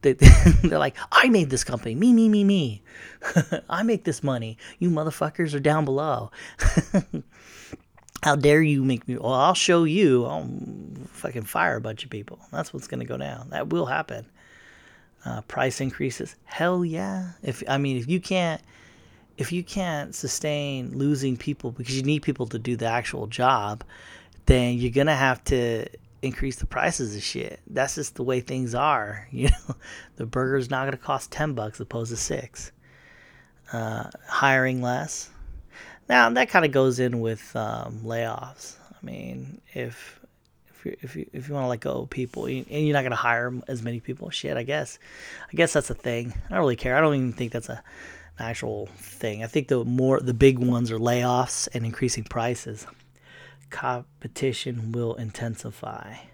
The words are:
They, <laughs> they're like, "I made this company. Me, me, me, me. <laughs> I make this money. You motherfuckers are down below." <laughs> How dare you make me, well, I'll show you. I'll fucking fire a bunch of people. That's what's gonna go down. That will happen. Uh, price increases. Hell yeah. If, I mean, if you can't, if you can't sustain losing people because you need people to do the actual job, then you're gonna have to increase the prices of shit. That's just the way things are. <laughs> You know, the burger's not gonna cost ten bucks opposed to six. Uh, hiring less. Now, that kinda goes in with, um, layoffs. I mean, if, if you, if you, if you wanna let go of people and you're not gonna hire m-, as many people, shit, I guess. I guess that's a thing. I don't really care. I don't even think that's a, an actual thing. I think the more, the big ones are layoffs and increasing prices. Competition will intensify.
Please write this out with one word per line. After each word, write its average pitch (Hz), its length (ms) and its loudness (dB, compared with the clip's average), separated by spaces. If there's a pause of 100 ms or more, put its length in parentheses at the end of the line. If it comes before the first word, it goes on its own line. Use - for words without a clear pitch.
They, 139 100 6
<laughs> - 500 12
they're 160 160 4
like, 139 180 0 (140)
"I - 180 8
made 185 220 6
this 131 140 0
company. 113 300 -4
Me, 220 180 6
me, 226 160 8
me, 208 160 6
me. 160 380 2 (440)
<laughs> - 420 0
I 175 140 -2
make 226 220 0
this - 180 -4
money. 117 340 -4 (220)
You 180 120 2
motherfuckers 156 640 -2
are 143 60 -2
down 151 240 2
below." 135 520 -2
<laughs> - 1900 -4
How 151 120 4
dare 147 280 6
you 147 220 2
make 127 220 -2
me, 123 100 -6
well, 123 160 -2
I'll 143 220 4
show 170 300 4
you. 151 400 4
I'll 143 240 -6 (580)
fucking - 380 -10
fire 160 320 0
a 113 40 -4
bunch 110 220 -10
of 127 80 -14
people. - 300 -12 (100)
That's 160 220 -8
what's 139 160 -12
gonna 127 160 -8
go 123 120 -10
down. 131 340 -10
That - 200 -6
will 165 160 -2
happen. 127 400 -6 (1000)
Uh, 117 180 -8
price 127 380 -2
increases. 135 540 -6 (100)
Hell 180 400 -2
yeah. 185 480 -6 (100)
If, 127 260 -6
I 135 100 0
mean, 139 180 -2
if 123 120 -6
you 175 120 0
can't, 175 400 -2 (760)
if - 160 -6
you 175 100 -4
can't 170 520 -6
sustain 139 840 -4
losing 135 380 0
people 135 340 -6
because 123 260 -8
you 135 60 -4
need 143 200 0
people 131 240 -4
to 113 120 -8
do 120 180 -4
the 113 100 -4
actual 113 420 -4
job, 110 560 0 (640)
then 123 320 6
you're 123 120 0
gonna 139 240 2
have 131 300 2
to 120 420 0 (340)
increase 135 360 -4
the - 100 -6
prices 131 480 -2
of 104 80 -10
shit. - 460 -8
That's 135 260 -2
just - 220 -8
the 131 80 -4
way 127 160 0
things 127 340 -6
are. 120 540 -2
<laughs> - 40 -16
You 127 180 2
know, - 260 0 (400)
the 117 100 -6
burger's 131 440 0
not 135 160 -2
gonna 139 100 -6
cost - 340 -6
ten 151 240 -4
bucks 107 240 -6
opposed 117 320 -6
to 117 60 -8
six. - 560 -8 (1000)
Uh, 110 380 -6 (160)
hiring 131 560 2
less. 127 480 -6 (800)
Now, 120 220 6
that 240 180 2
kinda 165 200 4
goes 131 320 2
in 123 200 0
with, 113 340 -6
um, 113 480 -6
layoffs. 113 720 -8 (140)
I - 140 -20
mean, 131 560 -12 (140)
if, - 440 -12 (520)
if - 160 -16
you, - 160 -10
if 131 140 -14
you, - 180 -12
if 139 140 -12
you 143 60 -8
wanna 135 140 -2
let 120 120 -4
go 131 220 -4
of - 80 -10
people - 360 -8
and 127 200 -6
you're 147 280 0
not 143 80 2
gonna 127 120 -4
hire 120 340 0
m-, 127 200 -8
as 127 140 -6
many 117 180 -6
people, - 300 -10
shit, 143 260 -6
I 120 60 -4
guess. 139 360 -6 (540)
I - 20 -16
guess 165 200 4
that's 147 160 0
a 120 40 -4
thing. 120 380 -6 (140)
I 202 80 -10
don't 190 60 0
really 135 160 2
care. 127 200 -2
I 147 60 4
don't 156 120 4
even 127 200 0
think 117 180 -8
that's 117 160 -8
a, 117 160 -12 (540)
an 113 80 -8
actual 113 400 -8 (100)
thing. 110 480 -8
I 113 40 -8
think 139 200 -2
the 123 160 0
more, 131 340 2
the 123 160 -2
big 135 240 6
ones 120 320 2
are 113 80 -4
layoffs 123 760 0
and 117 100 -4
increasing 113 400 -4
prices. 117 600 -6 (840)
Competition 123 1200 -6
will 117 240 -2
intensify. 110 1000 -10 (200)